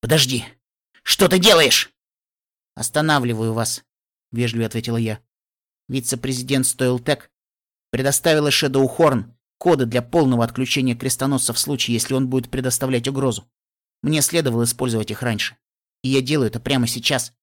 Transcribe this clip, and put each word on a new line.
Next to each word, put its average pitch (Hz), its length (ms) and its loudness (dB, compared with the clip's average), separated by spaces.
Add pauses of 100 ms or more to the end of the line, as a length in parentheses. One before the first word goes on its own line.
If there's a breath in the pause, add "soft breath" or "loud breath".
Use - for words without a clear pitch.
«Подожди! 131 420 0 (600 soft breath)
Что - 260 2
ты 190 100 4
делаешь?» 170 540 4 (800)
«Останавливаю 120 760 0
вас», 113 300 -4 (480)
вежливо 117 340 -2
ответила 117 320 -4
я. 110 220 -2 (680)
«Вице-президент 131 800 -2
Стоилтек 127 680 -2 (600)
предоставила 147 600 2
Шэдоу 135 360 2
Хорн 131 480 2 (220)
коды 143 280 2
для 120 160 -2
полного 127 420 2
отключения 123 520 -2
крестоносца 131 580 -2
в - 60 -4
случае, 127 340 -2
если 117 200 -2
он 131 160 0
будет 127 200 -2
предоставлять 127 580 -2
угрозу. 131 400 -2 (540)
Мне 151 200 0
следовало 139 420 0
использовать 117 480 -2
их 104 100 -10
раньше. 117 360 -4 (440)
И 127 80 -4
я 135 120 4
делаю 131 260 0
это 113 120 -6
прямо 123 280 0
сейчас». 120 560 -4